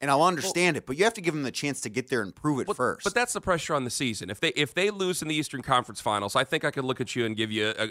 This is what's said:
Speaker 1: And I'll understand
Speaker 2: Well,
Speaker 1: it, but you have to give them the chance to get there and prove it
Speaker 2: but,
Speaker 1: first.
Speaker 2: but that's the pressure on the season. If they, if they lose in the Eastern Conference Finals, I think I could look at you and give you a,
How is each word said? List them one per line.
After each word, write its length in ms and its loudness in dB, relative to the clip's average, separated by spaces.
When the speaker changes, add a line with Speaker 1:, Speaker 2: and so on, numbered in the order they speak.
Speaker 1:
And 100 0
I'll 140 6
understand 500 2
Speaker 2:
Well, 40 -2
Speaker 1:
it, 80 -10
but 100 -4
you 80 4
have 100 4
to 60 -10
give 140 0
them 100 -2
the 80 -2
chance 300 -2
to 80 -6
get 180 -4
there 140 0
and 120 -6
prove 260 0
it 60 -2
Speaker 2:
but, 100 0
Speaker 1:
first. 280 0
Speaker 2:
but 100 0
that's 200 2
the 60 -4
pressure 340 0
on 100 2
the 60 -4
season. 400 -4
If 100 -8
they, 160 2
if 180 0
they 160 2
lose 320 -2
in 60 -6
the 60 -2
Eastern 280 -4
Conference 380 2
Finals, 340 0
I 100 4
think 200 -2
I 80 2
could 120 -2
look 160 -2
at 140 -4
you 120 0
and 100 -2
give 160 -2
you 160 2
a, 120 -2